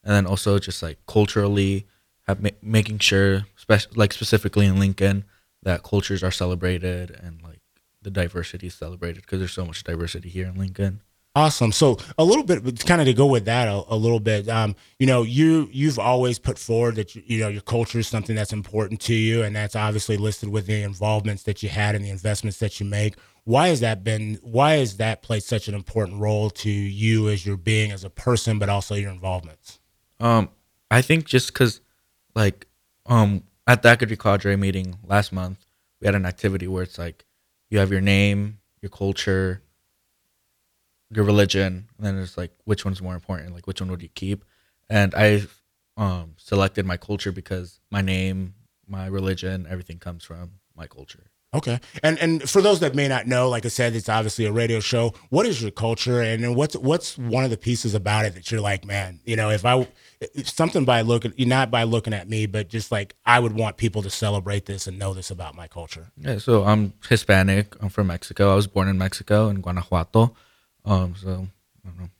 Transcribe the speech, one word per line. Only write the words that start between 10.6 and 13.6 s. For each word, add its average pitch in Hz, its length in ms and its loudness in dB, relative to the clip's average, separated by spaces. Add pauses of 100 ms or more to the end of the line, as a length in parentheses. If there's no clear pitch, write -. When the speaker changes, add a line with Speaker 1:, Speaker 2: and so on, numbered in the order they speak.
Speaker 2:
Awesome. 143 340 2
So 135 280 4 (200)
a 160 60 6
little 247 180 6
bit, 180 200 0 (180)
kinda 170 240 4
to 131 100 6
go 139 120 6
with 123 180 2
that 117 240 0